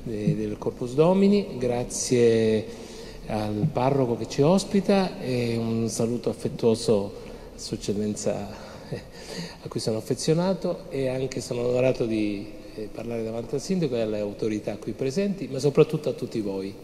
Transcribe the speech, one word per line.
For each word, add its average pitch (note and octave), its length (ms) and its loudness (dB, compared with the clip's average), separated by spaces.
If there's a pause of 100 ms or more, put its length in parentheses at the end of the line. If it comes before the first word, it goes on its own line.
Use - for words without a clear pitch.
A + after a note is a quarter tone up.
de-, G#2+ 320 0
del G#2 240 -4
Corpus B2 340 -4
Domini, G3 540 6 (100)
grazie A#2 1040 4 (600)
al G#2+ 480 -2
parroco B2+ 420 2
che A2 140 -6
ci - 140 2
ospita F#3+ 760 4
e A#2+ 380 0
un A2+ 320 0
saluto A#2 400 0
affettuoso G#2+ 800 2 (440)
a - 40 -16
Sua - 160 -6
Eccellenza, G#2 720 -2 (440)
eh, - 100 -8 (600)
a - 40 -10
cui - 120 -6
sono A2 180 -2
affezionato, F3 840 0 (100)
e C3+ 160 -2
anche C3 340 -2
sono A#2+ 260 -2
onorato B2 380 4
di, G#2 400 0 (300)
eh, G#2+ 160 -8
parlare A2+ 320 -6
davanti A#2 320 -6
al C3+ 60 -2
sindaco E3 340 0
e A#2 60 0
alle G#2+ 180 0
autorità G#2 580 -2
qui A2 160 -8
presenti, C#3+ 580 -2
ma C3+ 80 -4
soprattutto C#3+ 500 4
a A#2+ 40 -2
tutti A#2 260 -4
voi. G2 340 -4 (100)